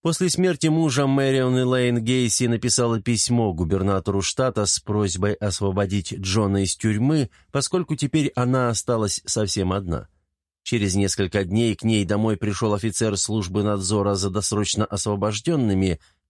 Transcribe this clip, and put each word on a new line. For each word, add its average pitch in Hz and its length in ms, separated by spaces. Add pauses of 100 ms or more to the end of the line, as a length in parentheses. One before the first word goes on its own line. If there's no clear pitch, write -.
После 170 280
смерти 170 380
мужа 147 400
Мэрион 135 500
Элейн 123 460
Гейси 123 440
написала 117 540
письмо 117 520
губернатору 95 680
штата 113 440
с - 140
просьбой 101 560
освободить 98 800
Джона 98 500
из 92 120
тюрьмы, 120 540 (240)
поскольку 160 420
теперь 147 400
она 123 320
осталась 110 560
совсем 95 480
одна. 87 380 (540)
Через 101 320
несколько 98 500
дней 110 300
к - 80
ней 110 200
домой 104 320
пришел 104 380
офицер 107 420
службы 101 480
надзора 101 520
за 95 140
досрочно 104 540
освобожденными 104 1160 (280)